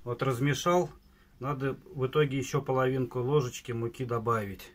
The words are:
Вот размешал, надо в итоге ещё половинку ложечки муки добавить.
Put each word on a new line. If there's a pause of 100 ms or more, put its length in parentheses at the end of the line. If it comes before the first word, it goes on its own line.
Вот
размешал, (500)
надо (160)
в
итоге
ещё
половинку
ложечки
муки
добавить.